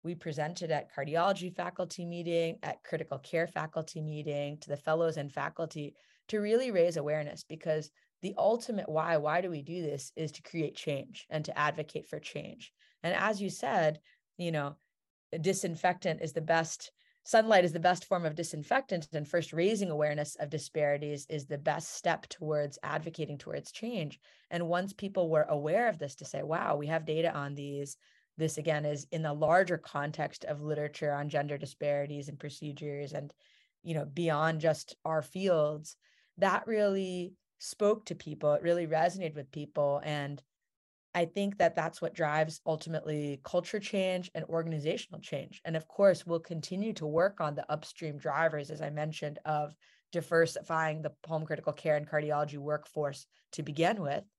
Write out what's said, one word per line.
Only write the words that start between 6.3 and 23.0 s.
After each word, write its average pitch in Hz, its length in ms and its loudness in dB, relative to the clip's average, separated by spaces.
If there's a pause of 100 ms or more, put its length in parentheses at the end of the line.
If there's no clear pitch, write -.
really 226 320 2
raise 175 260 4
awareness, 147 460 -2
because 156 460 -2 (320)
the - 160 -4
ultimate 214 500 2
why, 160 300 2
why 151 240 2
do 185 80 -2
we 156 120 -4
do 165 200 -6
this, 147 340 -4
is 156 180 -4
to - 100 -16
create 165 320 -4
change - 540 -6
and 156 160 -2
to - 120 -6
advocate 151 500 0
for 151 120 -10
change. - 520 -12 (300)
And 175 120 0
as 202 280 2
you 190 80 0
said, 160 500 2 (380)
you 175 140 -2
know, 147 240 -2 (680)
disinfectant 180 800 2
is 160 100 -4
the 160 100 -2
best, 165 500 0 (340)
sunlight 220 400 8
is 156 80 2
the 170 60 -2
best 180 260 4
form 175 200 0
of 156 100 0
disinfectant, 165 760 -2
and 147 140 -2
first 165 240 0
raising 190 380 2
awareness 147 460 0
of 151 140 -4
disparities 147 800 0
is 147 160 -4
the 147 120 -4
best 151 380 0
step - 320 0
towards 147 560 -2
advocating 156 540 -4